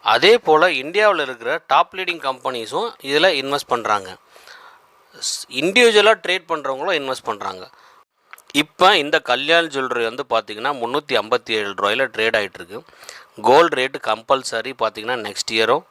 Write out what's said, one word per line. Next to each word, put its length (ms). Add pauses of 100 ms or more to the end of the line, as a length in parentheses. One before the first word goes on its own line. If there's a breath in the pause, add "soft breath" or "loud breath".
அதே 360
போல 300
இந்தியாவுல 540
இருக்கிற 460
டாப் 280
லீடிங் 240
கம்பெனிஸும் 840
இதுல 260
இன்வெஸ்ட் 400
பண்றாங்க. 500 (1000 loud breath)
ஸ்-, 320
இண்டிவிஜுவலா 640 (140)
ட்ரேட் 200
பண்றவங்களும் 540
இன்வெஸ்ட் 220
பண்றாங்க. 460 (840 soft breath)
இப்ப 440
இந்த 220
கல்யாண் 460
ஜுவல்லரி 500
வந்து 140
பாத்தீங்கன்னா, 420
முன்னூத்தி 400
ஐம்பத்தி 400
ஏழு 200
ரூபாயில 360 (100)
ட்ரேட் 180
ஆயிட்டு 180
இருக்கு. 300 (580 loud breath)
கோல்டு 340
ரேட் 260
கம்பல்சரி 760
பாத்தீங்கன்னா, 360
நெக்ஸ்ட் 360
இயரும் 400